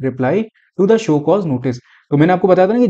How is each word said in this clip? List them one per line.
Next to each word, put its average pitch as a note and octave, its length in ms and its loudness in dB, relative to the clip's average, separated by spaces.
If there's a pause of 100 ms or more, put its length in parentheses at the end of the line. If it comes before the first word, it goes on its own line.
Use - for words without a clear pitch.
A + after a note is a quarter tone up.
reply C3 340 -2 (440)
to F#3+ 80 2
the A3 120 2
show D#3+ 240 -2
cause F3 240 0
notice। B2+ 320 -4 (320)
तो D3 60 2
मैंने E3 160 4
आपको F#3 140 0
बताया F#3 200 4
था G#3+ 60 -2
ना A#3+ 60 0
कि B3 100 2